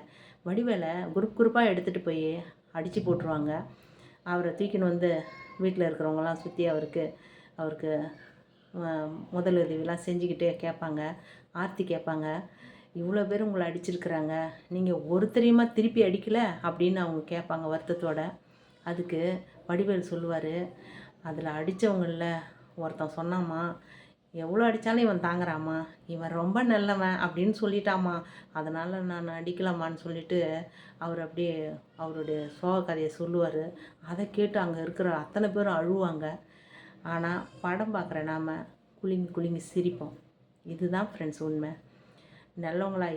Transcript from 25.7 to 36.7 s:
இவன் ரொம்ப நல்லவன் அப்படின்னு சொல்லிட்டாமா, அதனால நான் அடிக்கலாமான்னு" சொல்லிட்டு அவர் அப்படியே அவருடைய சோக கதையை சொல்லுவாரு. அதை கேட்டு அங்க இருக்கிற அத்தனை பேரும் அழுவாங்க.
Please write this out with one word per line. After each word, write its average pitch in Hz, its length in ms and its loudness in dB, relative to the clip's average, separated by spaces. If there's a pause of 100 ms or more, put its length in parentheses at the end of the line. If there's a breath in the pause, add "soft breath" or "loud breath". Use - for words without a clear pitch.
இவன் 165 300 -6
ரொம்ப 180 260 2
நல்லவன் 202 600 4
அப்படின்னு 175 380 2
சொல்லிட்டாமா, 196 520 2 (400 loud breath)
அதனால 160 460 -4 (100)
நான் 170 180 -4 (100)
அடிக்கலாமான்னு" 170 640 -2
சொல்லிட்டு 170 360 -2 (640 loud breath)
அவர் 170 180 -4
அப்படியே 165 320 -2 (480)
அவருடைய 156 360 -2 (180)
சோக 180 180 2 (120)
கதையை 160 300 0
சொல்லுவாரு. 170 460 2 (460 loud breath)
அதை 175 200 -4
கேட்டு 208 300 2
அங்க 175 220 0
இருக்கிற 180 340 0
அத்தனை 202 340 0
பேரும் 196 300 2
அழுவாங்க. 170 460 2 (880 loud breath)